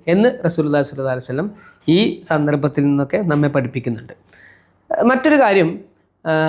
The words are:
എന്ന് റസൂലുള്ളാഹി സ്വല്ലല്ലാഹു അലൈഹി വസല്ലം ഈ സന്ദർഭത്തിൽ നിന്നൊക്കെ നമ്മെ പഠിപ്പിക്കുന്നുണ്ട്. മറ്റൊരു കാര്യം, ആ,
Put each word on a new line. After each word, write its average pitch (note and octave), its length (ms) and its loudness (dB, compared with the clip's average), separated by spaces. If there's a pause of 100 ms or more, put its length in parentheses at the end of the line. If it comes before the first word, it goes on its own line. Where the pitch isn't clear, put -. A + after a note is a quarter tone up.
എന്ന് G3+ 220 4 (160)
റസൂലുള്ളാഹി D3 400 0
സ്വല്ലല്ലാഹു C3+ 320 -6
അലൈഹി B2+ 80 -8
വസല്ലം D3+ 260 -6 (380)
ഈ F#3+ 320 2
സന്ദർഭത്തിൽ D3 640 0
നിന്നൊക്കെ C#3+ 320 0
നമ്മെ D3 320 0
പഠിപ്പിക്കുന്നുണ്ട്. B2 640 -6 (920)
മറ്റൊരു C4 360 2
കാര്യം, G3 400 2 (460)
ആ, D#3+ 60 0 (160)